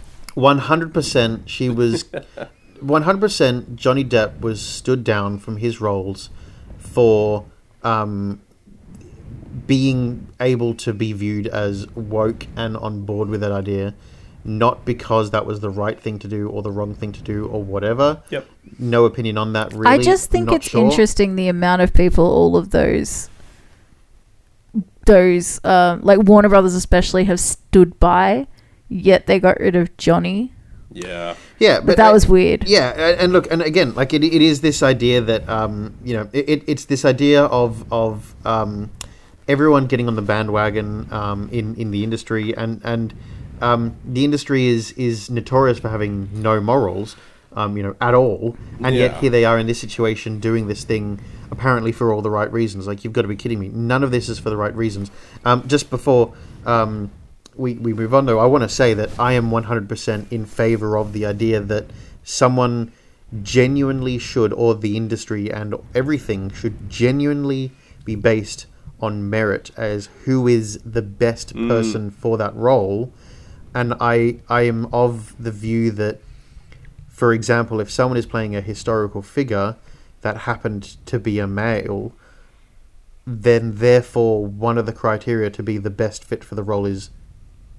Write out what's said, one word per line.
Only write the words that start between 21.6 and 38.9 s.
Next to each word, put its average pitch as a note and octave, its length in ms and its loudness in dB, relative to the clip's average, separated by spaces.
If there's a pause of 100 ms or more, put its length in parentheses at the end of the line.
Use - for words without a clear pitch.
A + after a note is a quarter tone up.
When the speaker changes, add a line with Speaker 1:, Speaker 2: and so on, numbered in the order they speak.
Speaker 3:
of F#3 100 4
people F3+ 320 8
all F3 320 4
of F3 140 0
those, - 580 0 (1800)
those, F3+ 580 6
uh, F3+ 360 4
like, G3+ 200 6
Warner G#3 280 8
Brothers F#3+ 260 6
especially F#3 500 2
have F3+ 160 0
stood - 580 4
by, F#3+ 480 4 (420)
yet F#3 380 4
they F#3+ 140 4
got F#3 180 4
rid F#3 180 2
of F3 200 0
Johnny. F3+ 560 0 (400)
Speaker 2:
Yeah. E2+ 420 -10 (240)
Speaker 1:
Yeah, F#3 200 6
Speaker 3:
But - 80 -2
Speaker 1:
but F3 100 6
Speaker 3:
that A3 140 10
Speaker 1:
I - 20 8
Speaker 3:
was G#3 160 8
weird. F3+ 400 4
Speaker 1:
Yeah, D3+ 280 4
a-, E3 260 2
and F3+ 100 4
look, F3 180 4
and E3 120 0
again, D#3 320 0
like, C3 200 0
it, D3 80 2
it D#3+ 200 2
is D3+ 180 4
this D3+ 220 0
idea B2 380 2
that, A2 280 -2
um, A2 460 -4 (100)
you A#2+ 100 -6
know, G#2+ 180 -6
it, C#3 160 -2
it, D3 180 0
it's D3 180 -4
this C3+ 200 -2
idea C#3+ 400 6
of, A#2+ 480 0
of, A2+ 420 -4 (120)
um, G#2+ 440 -4 (580)